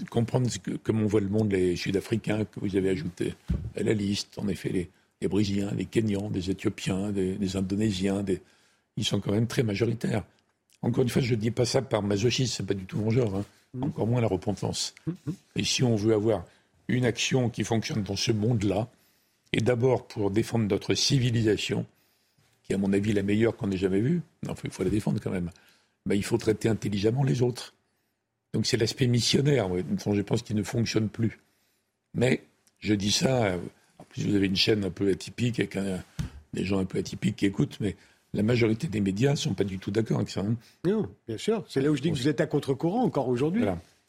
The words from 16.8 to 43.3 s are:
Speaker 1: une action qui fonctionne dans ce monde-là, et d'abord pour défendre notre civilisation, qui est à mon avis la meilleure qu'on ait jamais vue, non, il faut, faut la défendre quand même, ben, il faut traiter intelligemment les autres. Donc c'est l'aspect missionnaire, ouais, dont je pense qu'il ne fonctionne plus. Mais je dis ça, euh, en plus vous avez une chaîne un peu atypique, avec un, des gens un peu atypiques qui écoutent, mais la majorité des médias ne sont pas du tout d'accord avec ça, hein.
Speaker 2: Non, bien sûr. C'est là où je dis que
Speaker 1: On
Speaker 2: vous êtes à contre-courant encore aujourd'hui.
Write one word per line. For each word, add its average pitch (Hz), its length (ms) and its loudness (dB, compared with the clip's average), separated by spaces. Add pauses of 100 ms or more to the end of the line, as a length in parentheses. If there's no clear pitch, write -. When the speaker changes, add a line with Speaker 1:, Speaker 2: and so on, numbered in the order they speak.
Speaker 1:
une 123 160 0
action 120 460 0
qui 110 140 -4
fonctionne 110 400 -2
dans 98 120 -4
ce - 160 0
monde-là, 107 560 0 (680)
et - 80 0
d'abord 110 460 2
pour 101 220 -2
défendre 113 400 0
notre 98 240 0
civilisation, 117 920 2 (800)
qui 101 100 -4
est - 20 2
à - 20 0
mon 98 160 2
avis 101 200 2
la 101 100 2
meilleure 110 340 2
qu'on 98 140 -2
ait 190 60 0
jamais 95 240 2
vue, 160 200 2 (240)
non, - 80 -6
il - 160 -8
faut, - 0 -
faut - 140 -6
la 92 80 0
défendre 107 300 0
quand 104 100 -6
même, 87 180 -4 (560)
ben, 98 100 2
il 101 80 0
faut 117 140 0
traiter 110 320 0
intelligemment 107 540 0
les 131 180 2
autres. 120 320 -2 (800)
Donc 147 140 0
c'est - 100 2
l'aspect 117 300 2
missionnaire, 123 640 4
ouais, 90 120 0
dont 104 300 -2
je 101 80 4
pense 110 220 -2
qu'il 107 120 -6
ne 104 80 0
fonctionne 113 460 0
plus. - 300 -2 (720)
Mais 127 300 2 (360)
je 101 140 0
dis 101 180 2
ça, 127 340 2
euh, 90 120 0 (400)
en - 60 -20
plus - 240 -6
vous 104 80 2
avez 101 100 4
une 95 100 2
chaîne 104 300 2
un 90 60 -2
peu 98 180 0
atypique, 117 500 -2
avec 107 160 -4
un, 95 280 -4 (500)
des 90 100 -4
gens 95 160 0
un 95 60 0
peu - 140 -4
atypiques - 380 -4
qui 101 100 2
écoutent, - 340 0
mais 98 140 -2 (380)
la 101 100 0
majorité 113 440 2
des 107 140 -4
médias 101 300 2
ne 147 60 2
sont - 160 -2
pas 98 100 -2
du 95 160 -4
tout - 120 -6
d'accord 113 260 0
avec 101 120 -2
ça, 98 120 -4
hein. 107 140 0 (300)
Speaker 2:
Non, 196 240 0 (180)
bien 107 100 -6
sûr. 214 320 -2
C'est 135 120 -2
là 143 80 2
où 151 60 4
je 123 60 -4
dis 165 80 0
que 156 60 0
Speaker 1:
On - 20 -2
Speaker 2:
vous 123 100 -2
êtes 151 140 2
à 156 40 4
contre-courant 156 580 0
encore 135 260 0
aujourd'hui. 151 320 0